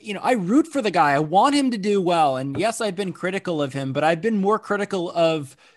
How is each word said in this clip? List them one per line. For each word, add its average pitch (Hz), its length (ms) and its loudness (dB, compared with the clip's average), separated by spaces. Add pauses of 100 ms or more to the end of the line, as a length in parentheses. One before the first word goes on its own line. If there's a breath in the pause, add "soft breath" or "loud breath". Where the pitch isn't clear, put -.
you 214 100 -10
know, 190 100 -8
I 240 100 2
root 240 340 2
for 277 160 -4
the 214 80 -2
guy. 156 220 4
I 139 80 2
want 190 340 2
him 277 160 2
to 233 80 -4
do 202 240 0
well. 165 340 2
And 139 220 -6
yes, 220 220 -2
I've 208 160 -4
been 190 160 -6
critical 180 500 -4
of 139 100 -4
him, 135 200 -6
but 143 120 -2
I've 165 160 2
been 214 180 0
more 202 200 2
critical 202 540 -4
of 160 440 0 (200 soft breath)